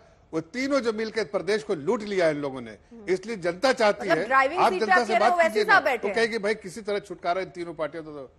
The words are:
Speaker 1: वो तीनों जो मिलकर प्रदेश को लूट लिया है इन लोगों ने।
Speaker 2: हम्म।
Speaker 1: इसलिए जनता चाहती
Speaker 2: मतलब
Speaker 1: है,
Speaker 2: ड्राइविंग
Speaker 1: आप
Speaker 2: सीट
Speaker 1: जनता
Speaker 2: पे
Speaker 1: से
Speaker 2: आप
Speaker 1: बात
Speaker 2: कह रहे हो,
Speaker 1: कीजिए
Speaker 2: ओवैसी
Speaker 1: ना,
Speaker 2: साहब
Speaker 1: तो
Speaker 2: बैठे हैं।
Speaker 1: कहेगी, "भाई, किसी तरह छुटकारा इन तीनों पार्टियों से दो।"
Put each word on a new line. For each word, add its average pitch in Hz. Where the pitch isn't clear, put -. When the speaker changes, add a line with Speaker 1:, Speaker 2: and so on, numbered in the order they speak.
Speaker 1:
वो 160
तीनों 269
जो 233
मिलकर 220
प्रदेश 196
को 214
लूट 175
लिया 196
है 160
इन 147
लोगों 135
ने। 113
Speaker 2:
हम्म। 214
Speaker 1:
इसलिए 190
जनता 180
चाहती 214
Speaker 2:
मतलब 165
Speaker 1:
है, 170
Speaker 2:
ड्राइविंग 269
Speaker 1:
आप 415
Speaker 2:
सीट 370
Speaker 1:
जनता 381
Speaker 2:
पे 349
Speaker 1:
से -
Speaker 2:
आप 339
Speaker 1:
बात 214
Speaker 2:
कह 349
रहे 339
हो, 320
Speaker 1:
कीजिए 403
Speaker 2:
ओवैसी 349
Speaker 1:
ना, 415
Speaker 2:
साहब 370
Speaker 1:
तो -
Speaker 2:
बैठे 240
हैं। 202
Speaker 1:
कहेगी, 226
"भाई, 202
किसी 185
तरह 107
छुटकारा 175
इन 170
तीनों 170
पार्टियों 156
से 156
दो।" 139